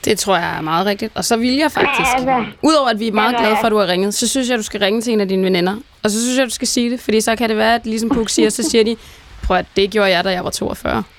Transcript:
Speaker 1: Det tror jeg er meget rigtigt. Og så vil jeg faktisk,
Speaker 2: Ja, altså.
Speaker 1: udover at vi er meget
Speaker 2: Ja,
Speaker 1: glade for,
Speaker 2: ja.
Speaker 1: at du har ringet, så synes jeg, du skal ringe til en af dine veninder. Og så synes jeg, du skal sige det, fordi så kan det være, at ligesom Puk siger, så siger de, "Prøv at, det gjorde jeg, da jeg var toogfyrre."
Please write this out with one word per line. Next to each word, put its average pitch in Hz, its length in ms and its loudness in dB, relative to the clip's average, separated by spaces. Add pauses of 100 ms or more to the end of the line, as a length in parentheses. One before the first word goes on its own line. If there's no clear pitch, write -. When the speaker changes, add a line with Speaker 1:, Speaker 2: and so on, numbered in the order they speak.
Speaker 1:
Det 208 140 0
tror 190 180 0
jeg 170 200 -2
er 156 40 -6
meget 165 260 0
rigtigt. 208 280 -4
Og 185 100 -4
så 233 120 2
vil 247 200 0
jeg 302 160 0
faktisk, 240 280 0
Speaker 2:
Ja, 254 140 2 (180)
altså. 233 200 -2 (100)
Speaker 1:
udover 294 260 4
at 220 120 0
vi 226 80 -2
er 208 40 -2
meget 214 200 2
Speaker 2:
Ja, 240 60 0
Speaker 1:
glade 214 180 2
for, 214 60 0
Speaker 2:
ja. 233 40 0
Speaker 1:
at 214 60 4
du 214 60 2
har 196 100 2
ringet, 196 260 0
så 233 140 -2
synes 262 200 -2
jeg, 247 100 0
du 214 40 -2
skal - 180 -8
ringe 214 220 2
til 233 100 -2
en 214 80 2
af 196 80 0
dine 190 160 0
veninder. 185 320 0 (260)
Og 208 80 2
så 220 120 -2
synes 254 160 0
jeg, 269 80 2
du 220 40 -8
skal - 180 -6
sige 240 220 0
det, 247 100 -4
fordi 220 200 0
så 220 160 0
kan 233 120 -2
det 220 80 0
være, 220 180 2
at 233 120 -4
ligesom 226 220 -2
Puk 226 200 0
siger, 214 220 2
så 233 120 -4
siger 226 220 4
de, 226 120 0 (460)
"Prøv 185 140 2
at, - 100 0 (100)
det 196 140 2
gjorde 202 200 2
jeg, 180 140 2
da 190 60 0
jeg 180 140 -4
var 180 60 -4
toogfyrre." - 520 -4 (160)